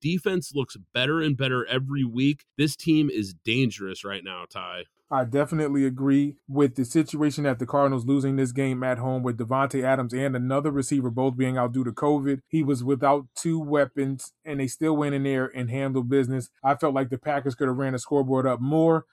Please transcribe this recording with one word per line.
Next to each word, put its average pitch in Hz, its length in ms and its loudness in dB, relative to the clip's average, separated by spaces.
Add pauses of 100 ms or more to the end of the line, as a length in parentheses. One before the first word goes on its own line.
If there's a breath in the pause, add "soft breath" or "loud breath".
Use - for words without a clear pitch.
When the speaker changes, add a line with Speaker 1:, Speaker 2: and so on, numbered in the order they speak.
Speaker 1:
defense 180 520 -2
looks 139 220 -4 (180)
better 143 280 0
and 147 160 0
better 127 300 0
every 135 360 -2
week. 131 420 0 (120)
This 160 180 0
team 156 340 2
is 98 260 -4
dangerous 104 680 -2
right 98 200 -8
now, 90 260 -12
Ty. 90 360 -12 (240)
Speaker 2:
I 135 140 0
definitely 143 600 0
agree 139 500 2 (140)
with 139 260 2
the 135 80 0
situation 147 640 0
that 127 140 0
the 131 60 -6
Cardinals 135 400 2
losing 139 300 2
this 131 160 0
game 131 320 -2
at 127 140 0
home 127 260 -2
with 123 140 -2
Davante 131 440 0
Adams 127 320 2
and 131 220 -2
another 135 340 0
receiver 139 400 0
both 127 280 0
being 131 200 0
out 120 140 0
due 127 140 -2
to 117 80 -4
covid. 143 560 0
He 160 120 2
was 135 220 0
without 139 500 2
two 165 240 -2
weapons, 139 760 0 (100)
and 147 160 -4
they 135 80 0
still 156 300 0
went 143 180 0
in 135 80 0
there 135 220 0 (100)
and 123 140 -4
handled 131 400 -2
business. 131 400 0 (120)
I 139 140 4
felt 147 180 0
like 135 160 0
the 131 80 -6
Packers 139 380 -2
could 135 140 0
have 127 80 -2
ran 135 160 -2
the 127 60 -2
scoreboard 131 460 2
up 123 140 0
more, 160 540 4